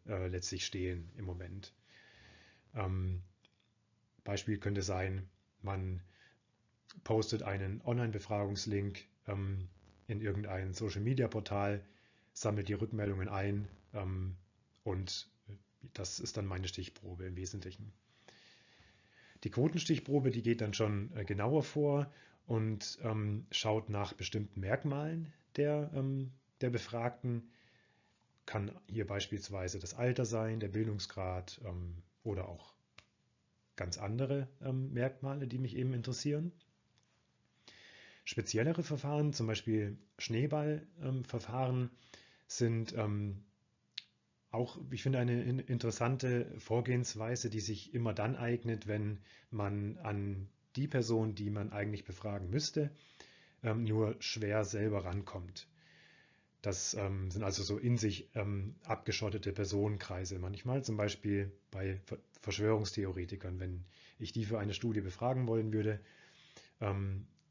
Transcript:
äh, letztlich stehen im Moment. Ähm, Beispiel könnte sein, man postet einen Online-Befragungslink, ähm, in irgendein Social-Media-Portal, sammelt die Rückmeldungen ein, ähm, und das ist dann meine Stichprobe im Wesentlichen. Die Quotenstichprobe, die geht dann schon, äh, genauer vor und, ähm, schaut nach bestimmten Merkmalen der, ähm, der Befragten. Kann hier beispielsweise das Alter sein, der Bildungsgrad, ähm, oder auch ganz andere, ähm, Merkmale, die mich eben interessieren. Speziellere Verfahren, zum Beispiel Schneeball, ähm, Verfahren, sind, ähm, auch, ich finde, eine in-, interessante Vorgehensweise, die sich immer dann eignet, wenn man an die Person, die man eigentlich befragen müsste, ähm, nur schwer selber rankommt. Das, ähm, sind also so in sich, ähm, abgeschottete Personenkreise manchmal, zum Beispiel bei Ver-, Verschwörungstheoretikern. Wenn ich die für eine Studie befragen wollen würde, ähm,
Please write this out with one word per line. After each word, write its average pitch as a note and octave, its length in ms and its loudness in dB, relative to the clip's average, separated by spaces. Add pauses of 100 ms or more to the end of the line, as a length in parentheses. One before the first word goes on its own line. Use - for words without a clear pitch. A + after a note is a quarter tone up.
äh, F#2 200 0
letztlich F2+ 380 -2
stehen F2+ 520 -2
im G#2 80 -6
Moment. F2+ 480 -8 (1040)
Ähm, F#2 480 0 (1000)
Beispiel G2+ 340 0
könnte G2+ 260 0
sein, F#2+ 440 0 (340)
man F#2+ 400 -2 (1000)
postet A2 400 2
einen G2 400 -2
Online-Befragungslink, G2+ 1200 0 (220)
ähm, G2 400 -2 (400)
in G#2+ 140 -2
irgendein F#2+ 520 0
Social-Media-Portal, G2+ 1120 2 (500)
sammelt G#2 340 0
die G#2 60 0
Rückmeldungen G2+ 560 0
ein, G2+ 380 0 (260)
ähm, F#2 420 -2 (480)
und F#2 460 -2 (640)
das F#2 260 -4
ist - 180 -4
dann G2+ 80 0
meine F#2 220 -2
Stichprobe F#2 580 -8
im F#2 100 -6
Wesentlichen. F#2+ 560 -8 (1500)
Die G#2+ 80 -2
Quotenstichprobe, D3 800 4
die A#2 100 0
geht A#2 200 4
dann G#2+ 120 0
schon, G#2 420 2
äh, G#2 100 -4
genauer A2 380 2
vor D3 480 2 (360)
und, A2 560 0
ähm, G#2+ 480 0
schaut G#2+ 380 2
nach G2+ 240 0
bestimmten G2+ 480 -4
Merkmalen D3+ 680 0 (240)
der, D3 380 2
ähm, C3+ 380 0 (300)
der B2+ 80 2
Befragten. A#2+ 800 -2 (960)
Kann G2+ 260 -2 (160)
hier G2+ 200 -2
beispielsweise G2+ 720 -2
das F2+ 140 -8
Alter B2 320 2
sein, A2 340 0
der G#2 100 -2
Bildungsgrad, F#2+ 960 -2
ähm, F2 360 -6 (220)
oder F#2+ 240 -2
auch - 260 -14 (1040)
ganz F2+ 220 -4
andere, C3 500 0 (140)
ähm, C3 320 -2
Merkmale, C3+ 540 0
die B2 120 -4
mich B2 160 -2
eben B2+ 180 2
interessieren. D3 580 0 (1700)
Speziellere C#3+ 580 2
Verfahren, D3 500 2
zum A2+ 140 2
Beispiel G#2+ 500 2 (200)
Schneeball, D3+ 720 0 (140)
ähm, C3 240 0
Verfahren, B2+ 640 0 (580)
sind, A2+ 500 2
ähm, G#2 460 0 (1080)
auch, A#2+ 280 -2 (120)
ich B2 120 -4
finde, C3 160 4
eine A#2+ 240 4
in-, B2 160 2
interessante B2 880 2 (120)
Vorgehensweise, A#2+ 880 0
die G#2+ 100 -2
sich G2+ 340 -4
immer A#2 200 2
dann A2 220 2
eignet, A#2 520 0
wenn G#2+ 320 0 (300)
man G2+ 480 0
an G2+ 500 -2 (280)
die C#3 120 0
Person, A2 480 2
die G2+ 140 -2
man G#2 220 -2
eigentlich G#2 340 -2
befragen G2 440 -4
müsste, D3 420 0 (720)
ähm, A2+ 200 2
nur A2 360 4
schwer G#2+ 440 2
selber G2+ 400 2
rankommt. F#2 640 -4 (920)
Das, - 320 0
ähm, F#2+ 360 0
sind G2 140 0
also F#2+ 180 0
so G2+ 160 0
in A#2+ 200 4
sich, G#2 380 0
ähm, G2+ 480 -2
abgeschottete G#2+ 680 0
Personenkreise G2 880 0
manchmal, B2 440 -2
zum A2+ 120 0
Beispiel G2+ 560 2 (200)
bei F#2+ 340 -2
Ver-, - 140 -8 (220)
Verschwörungstheoretikern. F#2+ 1200 0
Wenn F2+ 240 -4 (340)
ich A2+ 140 -6
die A2 140 0
für G#2+ 140 0
eine G2+ 140 0
Studie G#2+ 280 0
befragen A#2+ 460 0
wollen A2 260 4
würde, G#2+ 260 2 (800)
ähm, G2 480 0 (240)